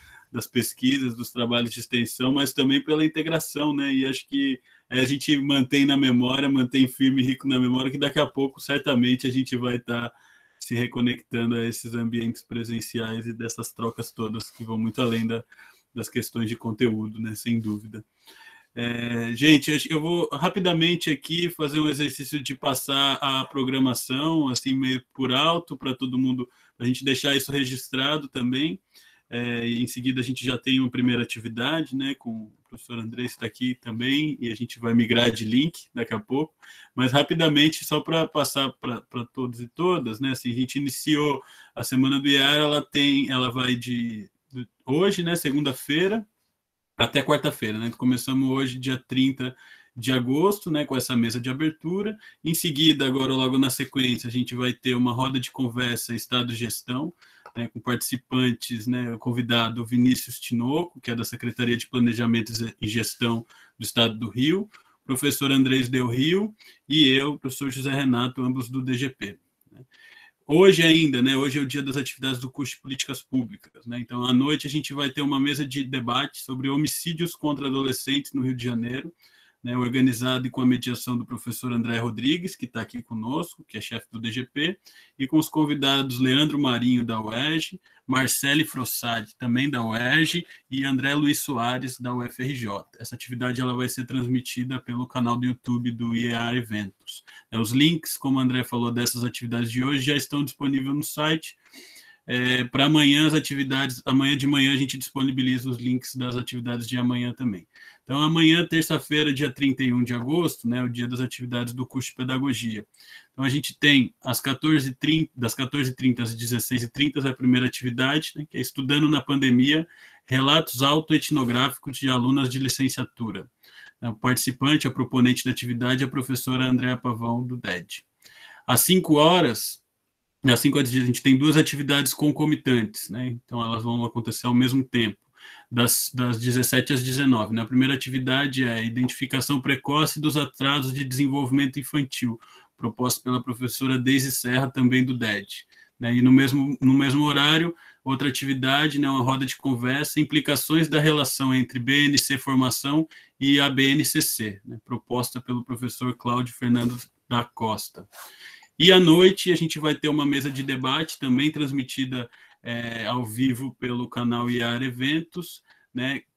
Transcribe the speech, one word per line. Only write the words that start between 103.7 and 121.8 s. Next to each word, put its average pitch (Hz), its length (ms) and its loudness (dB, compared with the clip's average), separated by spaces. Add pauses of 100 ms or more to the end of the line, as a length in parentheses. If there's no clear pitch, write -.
amanhã 139 320 2
de 135 100 -2
manhã 139 260 4
a 139 40 4
gente 135 220 -2
disponibiliza 131 680 -2
os 120 100 -4
links 123 360 -4
das 123 220 -4
atividades 120 500 -6
de 123 100 -4
amanhã 123 360 0
também. 110 340 -4 (380)
Então, 139 180 -2
amanhã, 160 440 4
terça-feira, 151 640 0
dia 135 180 -2
trinta 135 320 0
e 123 100 2
um 123 100 2
de 123 120 -2
agosto, 147 520 -2
né, 123 160 0
o 127 60 -2
dia 120 180 -4
das 123 140 -4
atividades 123 540 -6
do 127 120 -6
curso - 240 -8
de - 60 -18
Pedagogia. 123 720 -4 (460)
Então, 135 120 -4
a 135 60 0
gente - 280 -4
tem 139 440 6
às 127 200 -4
quatorze 139 480 2
e 131 40 -10
trinta, 156 400 0
das 123 200 -4
quatorze 131 360 -2
e 123 40 -8
trinta 127 280 0
às 117 120 -4
dezesseis 117 480 -2
e 117 60 -6
trinta 143 320 -2
é 135 100 0
a 127 40 -4
primeira 127 320 4
atividade, 131 720 -2
né, 147 120 -10
que - 80 -16
é 131 40 -4
Estudando 143 500 0
na 147 120 2
Pandemia, 139 640 2 (400)
Relatos 135 560 2
Autoetnográficos 139 1160 0